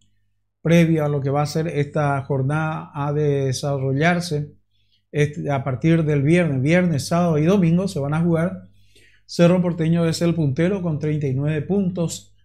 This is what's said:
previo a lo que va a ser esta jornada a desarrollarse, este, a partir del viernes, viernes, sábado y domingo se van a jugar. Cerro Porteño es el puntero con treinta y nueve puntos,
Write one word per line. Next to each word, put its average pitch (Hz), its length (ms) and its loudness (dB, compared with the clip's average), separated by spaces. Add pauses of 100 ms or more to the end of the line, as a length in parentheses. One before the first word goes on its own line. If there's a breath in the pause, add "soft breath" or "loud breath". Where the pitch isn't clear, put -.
(600)
previo 165 440 4
a 147 40 0
lo 143 120 -2
que 135 100 -2
va 143 120 2
a 151 40 0
ser 160 200 -4
esta 143 560 -2
jornada 156 720 -4
a 147 180 -4
desarrollarse, 147 1400 -2 (560)
este, 147 400 -2
a 135 140 -2
partir 160 400 0
del 147 180 0
viernes, 151 400 2
viernes, 165 460 2
sábado 170 300 2
y 151 60 2
domingo 180 440 2
se 175 100 -6
van 143 160 -2
a 160 80 0
jugar. 170 460 -2 (580 soft breath)
Cerro 175 340 4
Porteño 165 460 0
es 165 160 -2
el 170 140 0
puntero 165 440 0
con 165 200 -4
treinta 151 260 -2
y 131 80 -2
nueve 147 280 -2
puntos, 180 680 -4 (120)